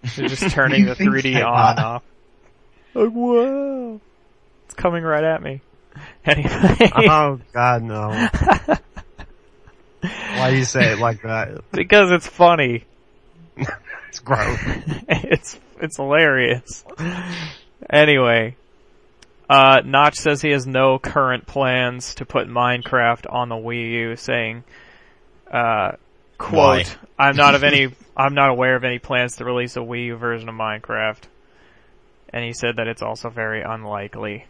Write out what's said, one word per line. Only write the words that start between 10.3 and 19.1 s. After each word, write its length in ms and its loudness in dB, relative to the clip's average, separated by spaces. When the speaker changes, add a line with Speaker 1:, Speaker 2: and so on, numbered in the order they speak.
Speaker 3:
do 60 2
you 80 0
say 280 2
it 60 -6
like 240 -2
that? 380 -6
Speaker 1:
Because 400 6
it's 160 0
funny. 580 4
Speaker 3:
<laughs> 80 -6
It's 100 -18
gross. 400 -2
Speaker 1:
<laughs> 220 -8
It's, 500 -4
it's 180 -10
hilarious. 840 0
Anyway. 680 2